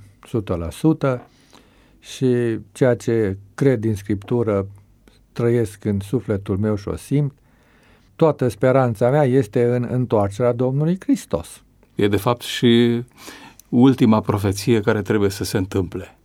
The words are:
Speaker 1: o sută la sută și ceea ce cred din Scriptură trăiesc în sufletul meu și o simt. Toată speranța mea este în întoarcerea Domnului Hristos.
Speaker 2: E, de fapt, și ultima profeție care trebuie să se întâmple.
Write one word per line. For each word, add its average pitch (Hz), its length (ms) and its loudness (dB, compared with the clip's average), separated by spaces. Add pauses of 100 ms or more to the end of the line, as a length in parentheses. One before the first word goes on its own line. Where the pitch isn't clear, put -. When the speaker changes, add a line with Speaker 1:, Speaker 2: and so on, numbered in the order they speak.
(220)
Speaker 1:
o - 40 -20
sută 107 280 -4
la 85 160 -6
sută 143 560 -2 (720)
și 120 600 -2 (140)
ceea 123 240 2
ce 110 400 -2 (180)
cred 131 260 2
din 110 140 -2
Scriptură 104 720 -2 (640)
trăiesc 117 520 -2
în 101 160 -2
sufletul 101 580 -4
meu 107 180 -2
și 98 120 -10
o 85 80 -6
simt. 139 360 -2 (840)
Toată 147 320 2
speranța 127 640 2
mea 147 140 4
este 127 400 2
în 120 260 0
întoarcerea 120 640 0
Domnului 135 480 0
Hristos. - 600 -4 (320)
Speaker 2:
E, 101 140 0
de 101 80 0
fapt, 120 260 0
și 120 600 2 (680)
ultima 120 520 4
profeție 104 600 0
care 107 220 0
trebuie 101 280 0
să - 140 -8
se - 120 -6
întâmple. 92 680 -4